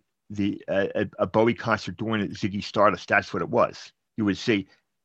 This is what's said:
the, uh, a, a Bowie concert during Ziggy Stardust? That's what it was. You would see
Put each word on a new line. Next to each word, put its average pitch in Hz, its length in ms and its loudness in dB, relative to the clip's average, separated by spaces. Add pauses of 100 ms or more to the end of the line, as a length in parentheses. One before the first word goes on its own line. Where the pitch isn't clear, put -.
(300)
the, 101 360 -2
uh, 98 280 0
a, 101 120 0 (140)
a 87 60 2
Bowie 113 280 4
concert 107 440 -2
during 107 320 -2
Ziggy 101 340 -4
Stardust? 101 440 2
That's 101 240 2
what 92 100 -2
it 80 80 -4
was. 104 420 0 (240)
You 110 80 -2
would 98 140 2
see 101 280 0 (380)